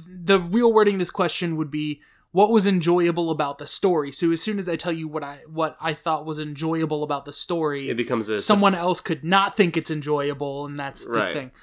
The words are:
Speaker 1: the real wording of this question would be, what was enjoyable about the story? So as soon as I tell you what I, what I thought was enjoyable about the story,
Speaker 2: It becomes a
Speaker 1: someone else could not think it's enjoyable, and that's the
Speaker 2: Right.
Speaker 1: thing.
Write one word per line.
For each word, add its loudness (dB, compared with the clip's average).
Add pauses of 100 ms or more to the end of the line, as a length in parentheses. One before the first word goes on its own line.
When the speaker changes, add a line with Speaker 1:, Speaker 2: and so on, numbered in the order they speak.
Speaker 1:
the 2
real 2
wording 6
of -2
this -2
question -2
would -2
be, -4 (320)
what 6
was 6
enjoyable 2
about -2
the -10
story? 0
So 0
as -2
soon -2
as -6
I -2
tell -4
you -6
what -4
I, -10
what -4
I -2
thought -2
was -4
enjoyable -2
about -4
the -14
story, -2
Speaker 2:
It -2
becomes -2
a 0
Speaker 1:
someone 4
else 0
could -4
not 2
think 4
it's -4
enjoyable, -4
and -12
that's -10
the -10
Speaker 2:
Right. 0
Speaker 1:
thing. -8 (100)